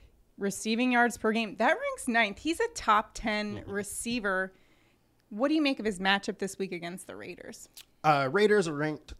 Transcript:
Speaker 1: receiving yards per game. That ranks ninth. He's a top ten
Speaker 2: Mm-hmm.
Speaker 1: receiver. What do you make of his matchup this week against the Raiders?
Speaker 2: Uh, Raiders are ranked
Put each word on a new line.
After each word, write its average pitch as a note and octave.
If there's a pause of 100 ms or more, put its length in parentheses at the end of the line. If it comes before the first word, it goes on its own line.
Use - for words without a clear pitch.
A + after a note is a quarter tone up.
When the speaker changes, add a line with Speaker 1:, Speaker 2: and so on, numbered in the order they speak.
(380)
Speaker 1:
receiving A3+
yards A#3+
per A3
game. G#3+
That C4
ranks C5+
ninth. A3
He's E4
a A4+
top A3
ten G#3
Speaker 2:
Mm-hmm. -
Speaker 1:
receiver. G3+ (800)
What A3+
do D4+
you D#4
make C#4
of G#3+
his G#3
matchup G3
this F#3+
week F#3+
against F3
the -
Raiders? - (360)
Speaker 2:
Uh, C#3+
Raiders G3+
are D3+
ranked D3+